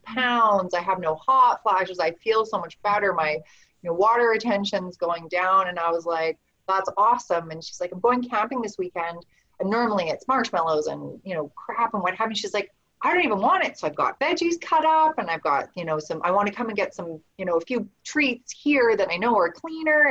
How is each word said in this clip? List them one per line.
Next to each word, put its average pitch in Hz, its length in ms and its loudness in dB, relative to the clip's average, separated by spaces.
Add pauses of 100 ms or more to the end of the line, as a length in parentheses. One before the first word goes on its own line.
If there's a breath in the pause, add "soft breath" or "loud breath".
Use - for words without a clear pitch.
pounds. 226 720 0
I 175 80 0
have 185 160 -2
no 160 160 -2
hot 254 480 4
flashes. 185 360 0
I 165 140 0
feel 220 320 0
so 214 140 -4
much 170 240 -10
better. 202 320 0
My, 160 180 0
you 151 80 -4 (440 soft breath)
know, 170 100 -4
water 226 340 4
retention's 202 720 -2
going 170 300 -4
down." 185 400 2
And 180 100 -6
I 170 120 0
was 170 140 0
like, 160 340 -2 (300)
"That's 190 300 0
awesome." 196 520 2
And 160 140 -12
she's - 160 -16
like, 175 120 -4
"I'm 180 80 -10
going 247 220 4
camping 240 380 -4
this 208 180 -8
weekend, 175 460 -6 (360)
and 190 100 -2
normally 214 400 0
it's - 180 -6
marshmallows 160 580 0
and, 143 380 -8
you 190 100 -8
know, 151 220 -6
crap - 380 -4
and 202 80 -2
what 180 140 0
have 220 140 -2
you." 214 60 -6
She's 202 180 -6
like, 202 160 -2 (320)
"I 285 100 2
don't 349 120 2
even 214 160 0
want 330 240 2
it. - 140 -6
So - 80 -6
I've 147 80 -4
got 135 260 -2
veggies 330 420 0
cut 311 240 2
up, 311 320 4
and 190 120 -6
I've 160 120 -4
got, 143 320 0
you 180 100 -8
know, 156 140 -2
some, 156 260 -6
I 175 60 2
wanna 202 220 2
come 226 160 -6
and 208 80 -6
get 196 180 -2
some, 165 260 -10 (180)
you 190 60 -8
know, 175 120 0
a 170 40 2
few 208 260 -4 (180)
treats 269 480 -2
here 254 440 2
that 190 140 0
I 170 80 -2
know 226 180 2
are 170 160 2
cleaner." 311 580 0